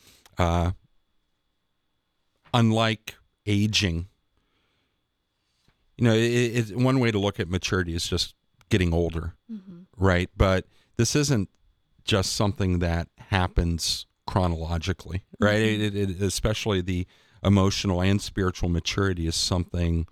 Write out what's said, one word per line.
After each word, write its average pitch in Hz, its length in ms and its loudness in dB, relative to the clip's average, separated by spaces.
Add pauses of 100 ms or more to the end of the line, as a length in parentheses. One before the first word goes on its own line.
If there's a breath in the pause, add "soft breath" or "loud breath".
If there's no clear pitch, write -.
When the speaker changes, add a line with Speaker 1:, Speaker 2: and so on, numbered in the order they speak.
(380 soft breath)
Speaker 1:
uh, 85 340 0 (1800)
unlike 113 640 2 (320)
aging, 101 600 0 (1900)
you - 60 -2
know, 117 100 6
it, 117 580 0
it, 92 60 -8
one 127 220 2
way 117 120 2
to 107 60 0
look 98 220 -2
at 85 100 -4
maturity 90 460 -2
is - 120 -4
just - 280 -2 (340)
getting 90 240 2
older, 82 400 -2 (180)
Speaker 2:
Mm-hmm. 185 320 -16 (140)
Speaker 1:
right? 92 400 2
But 95 280 2 (320 soft breath)
this 117 180 2
isn't 139 340 0 (560)
just 98 280 0
something 95 460 0
that 85 280 -2 (100)
happens 87 880 -2 (220)
chronologically, 85 960 -4 (160)
right? 104 200 2
Speaker 2:
Mm-hmm. 110 220 0
Speaker 1:
It, 104 140 -2
it, 101 160 -2
it, 87 100 -6
especially 101 600 -2
the 90 260 -4 (360 soft breath)
emotional 98 580 2
and 98 200 2
spiritual 92 480 -4
maturity 87 560 -2
is 82 100 -2
something 85 760 -2